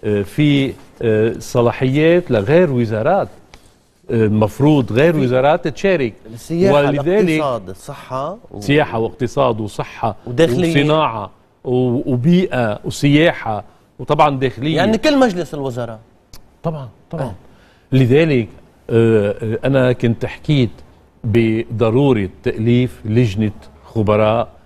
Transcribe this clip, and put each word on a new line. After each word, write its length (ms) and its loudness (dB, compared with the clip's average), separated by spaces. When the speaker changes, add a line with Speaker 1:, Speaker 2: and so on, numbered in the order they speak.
Speaker 1:
آه، 180 0
في، 500 0
آه، 360 0
صلاحيات 920 0
لغير 420 2
وزارات، 560 -2
آه، 40 -4
المفروض 680 2
غير 200 4
Speaker 2:
في 80 0
Speaker 1:
وزارات 480 0
تشارك. 440 -2
Speaker 2:
السياحة، 400 0
Speaker 1:
ولذلك 340 2
Speaker 2:
الاقتصاد، 600 0
الصحة 680 -12
و 100 -14
Speaker 1:
سياحة 380 0
واقتصاد 600 -2
وصحة 560 -8
Speaker 2:
وداخلية. 580 2
Speaker 1:
وصناعة 460 0
و-، 480 -2
وبيئة 720 0
وسياحة 800 0
وطبعًا 400 0
داخلية. 380 -4
Speaker 2:
يعني 220 2
كل 200 2
مجلس 360 0
الوزراء. 440 -8
Speaker 1:
طبعًا، 260 -6
طبعًا. 140 -6
Speaker 2:
آه. 100 -10
Speaker 1:
لذلك، 560 2
آه، 520 4
آه، 220 -4
أنا 280 2
كنت 340 -2
حكيت 440 -2
بضرورة 1040 0
تأليف 640 -2
لجنة 460 0
خبراء 640 0